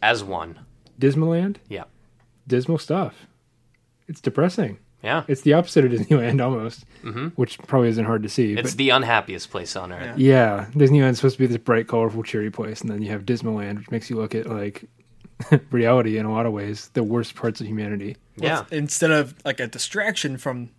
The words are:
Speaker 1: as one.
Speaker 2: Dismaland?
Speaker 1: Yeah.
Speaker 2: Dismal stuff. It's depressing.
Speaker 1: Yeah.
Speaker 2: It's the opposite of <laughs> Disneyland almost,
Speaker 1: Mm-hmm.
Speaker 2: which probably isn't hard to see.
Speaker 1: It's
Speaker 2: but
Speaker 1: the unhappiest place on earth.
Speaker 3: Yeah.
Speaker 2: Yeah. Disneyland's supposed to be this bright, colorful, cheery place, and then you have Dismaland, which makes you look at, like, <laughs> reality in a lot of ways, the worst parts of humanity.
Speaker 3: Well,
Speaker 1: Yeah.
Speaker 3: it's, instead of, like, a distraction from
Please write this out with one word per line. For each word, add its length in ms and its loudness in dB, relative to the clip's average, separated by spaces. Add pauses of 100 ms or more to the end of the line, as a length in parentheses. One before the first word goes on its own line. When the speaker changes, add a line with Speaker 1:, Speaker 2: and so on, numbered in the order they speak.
Speaker 1:
as 220 2
one. 360 -8 (380)
Speaker 2:
Dismaland? 580 0 (120)
Speaker 1:
Yeah. 160 -10 (600)
Speaker 2:
Dismal 320 0
stuff. 480 -4 (840)
It's 140 -14
depressing. 560 0 (240)
Speaker 1:
Yeah. 260 -2
Speaker 2:
It's 140 -2
the 100 6
opposite 320 4
of 80 2
<laughs> 80 0
Disneyland 420 2
almost, 420 -4 (200)
Speaker 1:
Mm-hmm. 220 -8 (100)
Speaker 2:
which 220 -2
probably 320 2
isn't 160 0
hard 160 0
to 60 -6
see. 260 2
Speaker 1:
It's 180 -2
Speaker 2:
but 60 -6
Speaker 1:
the 120 2
unhappiest 600 2
place 260 -8
on 160 -10
earth. 260 -8
Speaker 3:
Yeah. 460 6
Speaker 2:
Yeah. 80 -10
Disneyland's 460 6
supposed 180 2
to 40 -10
be 60 4
this 120 -2
bright, 280 0
colorful, 360 -2
cheery 280 -4
place, 300 -8
and 100 -6
then 120 -6
you 80 -6
have 160 -6
Dismaland, 520 -4
which 120 -16
makes 180 -6
you 80 -6
look 180 -4
at, 120 -4
like, 380 -8 (440)
<laughs> 420 0
reality 460 4
in 80 -2
a 80 -4
lot 140 0
of 60 -2
ways, 420 -8
the 80 0
worst 320 -2
parts 260 -6
of 60 -10
humanity. 500 -8 (220)
Speaker 3:
Well, 120 -4
Speaker 1:
Yeah. 120 -2
Speaker 3:
it's, 100 -14
instead 380 0
of, 240 2 (100)
like, 160 -4
a 60 -4
distraction 720 -4
from 400 -8